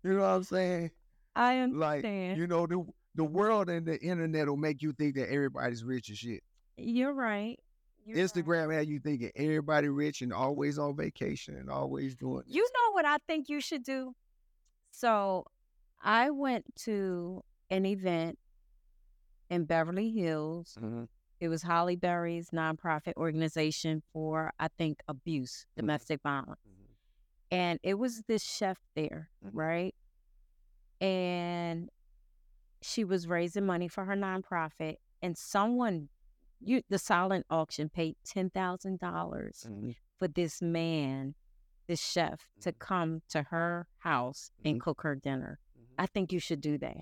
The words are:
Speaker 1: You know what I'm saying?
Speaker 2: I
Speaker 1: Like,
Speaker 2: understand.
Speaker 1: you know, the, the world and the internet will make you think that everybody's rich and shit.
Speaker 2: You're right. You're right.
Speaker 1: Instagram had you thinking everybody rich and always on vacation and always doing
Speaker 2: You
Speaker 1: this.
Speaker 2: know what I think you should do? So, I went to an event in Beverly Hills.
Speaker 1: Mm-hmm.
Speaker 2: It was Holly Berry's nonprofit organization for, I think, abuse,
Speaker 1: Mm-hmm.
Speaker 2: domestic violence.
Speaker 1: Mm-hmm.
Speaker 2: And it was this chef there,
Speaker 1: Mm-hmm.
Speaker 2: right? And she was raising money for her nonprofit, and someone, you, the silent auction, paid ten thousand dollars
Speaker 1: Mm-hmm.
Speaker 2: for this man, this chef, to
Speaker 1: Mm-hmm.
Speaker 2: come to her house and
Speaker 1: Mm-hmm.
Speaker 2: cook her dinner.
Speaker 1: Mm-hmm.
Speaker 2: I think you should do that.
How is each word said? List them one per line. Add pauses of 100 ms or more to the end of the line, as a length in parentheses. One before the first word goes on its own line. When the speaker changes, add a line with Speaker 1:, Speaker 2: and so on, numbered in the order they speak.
Speaker 1:
You
know
what
I'm
saying? (440)
Speaker 2:
I (100)
Speaker 1:
Like,
Speaker 2:
understand.
Speaker 1:
you
know,
the, (300)
the
world
and
the
internet
will
make
you
think
that
everybody's
rich
and
shit. (340)
Speaker 2:
You're
right. (460)
You're
right.
Speaker 1:
Instagram
had
you
thinking
everybody
rich
and
always
on
vacation
and
always
doing
Speaker 2:
You
Speaker 1:
this.
Speaker 2:
know
what
I (100)
think
you
should
do? (760)
So, (560)
I
went (180)
to (280)
an
event (1120)
in
Beverly
Hills.
Speaker 1:
Mm-hmm. (360)
Speaker 2:
It
was
Holly
Berry's
nonprofit
organization (120)
for,
I
think,
abuse, (120)
Speaker 1:
Mm-hmm.
Speaker 2:
domestic
violence.
Speaker 1:
Mm-hmm. (680)
Speaker 2:
And
it
was
this
chef (180)
there, (160)
Speaker 1:
Mm-hmm.
Speaker 2:
right? (1040)
And (920)
she
was
raising
money
for
her
nonprofit, (260)
and
someone, (500)
you,
the
silent
auction,
paid (100)
ten
thousand
dollars
Speaker 1:
Mm-hmm. (260)
Speaker 2:
for
this
man, (520)
this
chef, (140)
to
Speaker 1:
Mm-hmm.
Speaker 2:
come
to
her (120)
house (160)
and
Speaker 1:
Mm-hmm.
Speaker 2:
cook
her
dinner. (200)
Speaker 1:
Mm-hmm.
Speaker 2:
I
think
you
should
do
that.